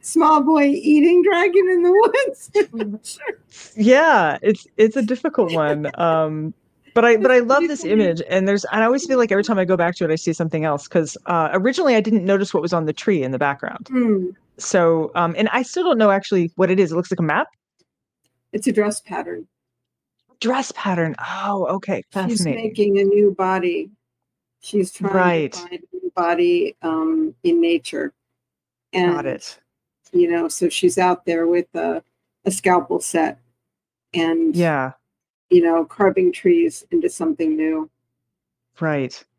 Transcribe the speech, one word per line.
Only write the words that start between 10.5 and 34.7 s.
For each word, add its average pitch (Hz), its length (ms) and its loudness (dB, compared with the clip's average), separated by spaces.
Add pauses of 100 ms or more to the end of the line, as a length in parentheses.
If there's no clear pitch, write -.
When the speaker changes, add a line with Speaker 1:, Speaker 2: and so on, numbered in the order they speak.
Speaker 2:
else. 147 220 -2
'Cause, 160 300 -2 (100)
uh, 165 260 0
originally 262 420 0
I 214 60 4
didn't 214 240 0
notice 196 280 0
what 160 80 0
was 170 120 -4
on 160 120 -2
the 156 80 -4
tree 185 300 -2
in 127 80 -4
the 131 80 -6
background. - 500 -4
Speaker 1:
Hmm. 220 400 0 (280)
Speaker 2:
So, 165 580 0
um, 170 220 0
and 214 160 0
I 254 100 0
still 349 200 -6
don't 330 140 2
know 214 140 4
actually 190 440 0
what 185 160 2
it 190 80 2
is. 170 120 2
It 165 40 -6
looks 180 160 -4
like 180 80 -4
a 175 40 0
map. 160 240 -2 (1040)
Speaker 1:
It's 208 140 -4
a - 40 0
dress 208 300 -2
pattern. 170 460 -12 (960)
Speaker 2:
Dress 254 340 -4
pattern. 170 400 -4 (120)
Oh, 196 400 -6
okay. 185 300 -6
Speaker 1:
She's - 160 -14
Speaker 2:
Fascinating. 208 500 -4
Speaker 1:
making 208 360 0
a 202 40 2
new 202 340 2
body. 180 540 -2 (680)
She's 190 300 -4
trying 190 220 -6
Speaker 2:
Right. 175 400 2
Speaker 1:
to - 60 -14
find - 140 -16 (200)
a - 20 -16
new 370 200 -10
body, 175 680 0
um, 160 640 -2
in 170 180 2
nature. 165 520 -4 (800)
Speaker 2:
Got 175 320 0
Speaker 1:
And, - 20 -4
Speaker 2:
it. - 320 -10 (520)
Speaker 1:
you 175 180 2
know, 170 180 -2
so 165 220 -4
she's - 280 0
out 180 280 0
there 170 220 -2
with 175 280 0
a, 165 280 -4 (420)
a 190 60 -2
scalpel - 500 0
set - 380 -4 (760)
and, 165 420 0
Speaker 2:
Yeah. 147 380 0 (580)